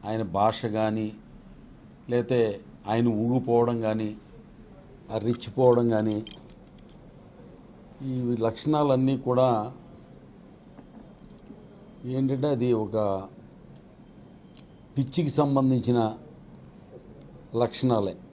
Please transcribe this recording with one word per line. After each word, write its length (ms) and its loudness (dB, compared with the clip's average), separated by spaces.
ఆయన 160 -4
భాష 440 0
కానీ, 480 -2
లేతే 520 0
ఆయన 200 2
ఊగిపోవడం 720 2
కానీ, 360 -4
ఆ 60 -4
రెచ్చిపోవడం 720 2
కానీ, 360 0
ఈ 360 -2
లక్షణాలన్నీ 760 2
కూడా 560 0
ఏంటంటే 420 -2
అది 260 0
ఒక 540 -2
పిచ్చికి 320 -2
సంబంధించిన 880 2
లక్షణాలే. 640 0